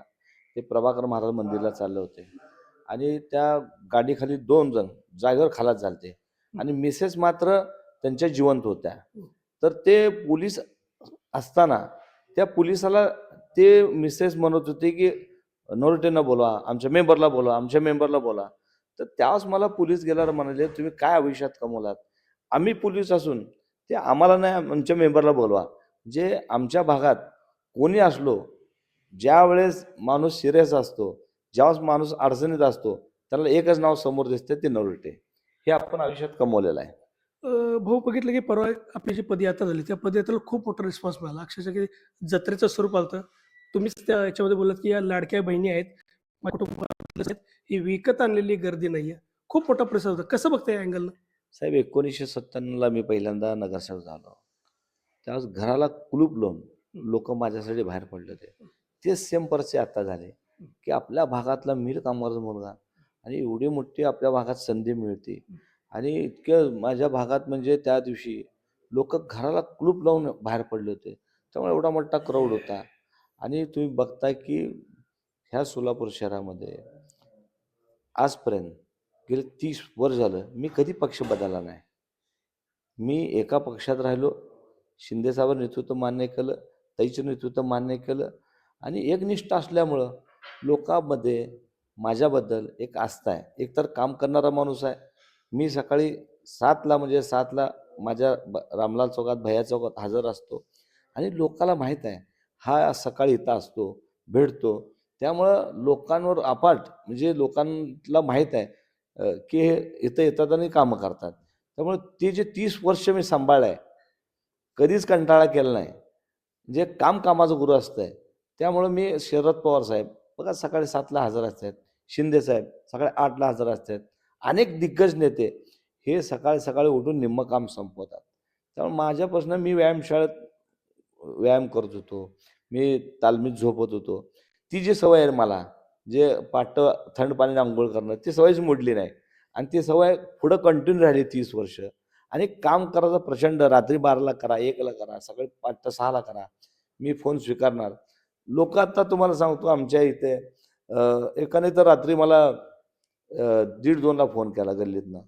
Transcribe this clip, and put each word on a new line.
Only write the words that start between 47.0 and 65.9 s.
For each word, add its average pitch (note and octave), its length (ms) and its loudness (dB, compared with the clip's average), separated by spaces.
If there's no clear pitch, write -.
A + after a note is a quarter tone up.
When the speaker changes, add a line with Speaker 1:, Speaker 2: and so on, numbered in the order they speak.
Speaker 2:
आहेत, - 140 -14
ही G3 80 -2
विकत F#3+ 420 0
आणलेली G#3 340 0
गर्दी F3 320 -6
नाहीये." D#3+ 280 -6
खूप D#4+ 200 0
मोठा B3+ 140 2
प्रतिसाद G3 280 -2
होता. E3+ 120 -6
कसं D#4 280 0
बघताय A3+ 240 -2
या G3 60 -6
अँगलनं? F3+ 300 -6
Speaker 1:
साहेब, D3+ 240 -4
एकोणीसशे C#3 500 0
सत्त्याण्णवला B2 640 -4
मी A2+ 120 -2
पहिल्यांदा G#2+ 540 -4
नगरसेवक F#2 500 -10
झालो. E2 360 -20
त्यावेळेस B2 240 -8
घराला A#2+ 380 0
कुलूप C#3+ 500 0
लावून G2+ 180 0
Speaker 2:
हं. - 540 -16
Speaker 1:
लोक A2 220 -2
माझ्यासाठी A2+ 520 -4
बाहेर F#2 200 -6
पडले F#2 280 -18
होते. - 160 -20
Speaker 2:
हं. - 40 -20
Speaker 1:
तेच F#3 240 -2
सेम E3+ 160 0
परिस्थिती C#3+ 320 -4
आता G#2+ 260 -2
झाली F2+ 220 -8
Speaker 2:
हं. - 400 -20
Speaker 1:
की D3 80 -6
आपल्या C#3+ 340 -2
भागातला C3 480 -4
मिल B2+ 260 -6
कामगारचा A#2+ 400 -6
मुलगा G#2 340 -12
आणि B2+ 120 -10
एवढी A#2+ 300 -4
मोठी D3 360 -6
आपल्या C3 280 0
भागात B2 240 -2
संधी A2+ 380 -6
मिळते G2+ 400 -8
Speaker 2:
हं. F3 220 -20